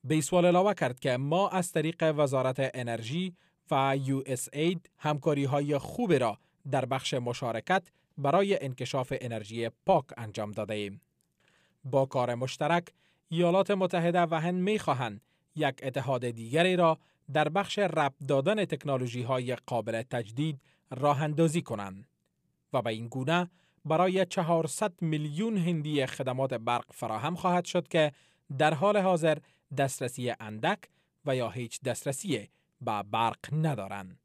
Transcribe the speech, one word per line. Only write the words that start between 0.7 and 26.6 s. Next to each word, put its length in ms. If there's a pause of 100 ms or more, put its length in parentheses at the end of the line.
کرد 260
که 160
ما 320
از 240
طریق 440
وزارت 580
انرژی 600 (360)
و 260
یو 300
اس 260
اید 460
همکاری‌های 800
خوبی 400
را 200 (320)
در 140
بخش 300
مشارکت 680 (360)
برای 460
انکشاف 560
انرژی 480
پاک 360 (120)
انجام 360
داده 220
ایم. 260 (840)
با 220
کار 280
مشترک، 500 (440)
ایالات 420
متحده 520
و 120
هند 280
می‌خواهند 580 (360)
یک 260
اتحاد 440
دیگری 500
را 220 (340)
در 160
بخش 300
ربط 360 (140)
دادن 360
تکنولوژی‌های 880
قابل 480
تجدید 580 (300)
راه 320
اندازی 400
کنند 460 (640)
و 100
به 80
این 180
گونه 420 (340)
برای 420
چهارصد 720
میلیون 560
هندی 500
خدمات 480
برق 380